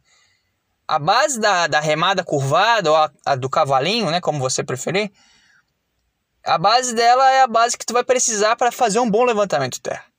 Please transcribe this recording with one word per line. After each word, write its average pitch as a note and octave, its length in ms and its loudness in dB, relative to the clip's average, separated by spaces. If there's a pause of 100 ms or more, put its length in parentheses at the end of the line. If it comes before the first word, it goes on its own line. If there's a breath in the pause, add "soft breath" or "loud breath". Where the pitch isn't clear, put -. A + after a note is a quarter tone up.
(880)
A D3+ 120 -2
base A#3 420 0
da, F#3 260 2
da D3+ 140 0
remada E3+ 420 0
curvada, E3 680 0
ou D#3 60 4
a, D#3 140 2 (140)
a C#3+ 100 0
do C3 140 -4
cavalinho, D#3 640 0
né, F3 100 -2
como D3+ 180 -4
você C3 240 -4
preferir, F3 480 -6 (1300 soft breath)
a E3 140 0
base A#3 360 0
dela B3 360 4
é C4 120 4
a B3+ 40 6
base A3+ 320 0
que - 80 -16
tu A3+ 80 -6
vai B3 100 0
precisar A3+ 520 0
pra A#3+ 140 0
fazer A3+ 280 0
um B3 120 0
bom A3+ 140 2
levantamento F#3+ 560 -2
terra. - 240 -10 (140)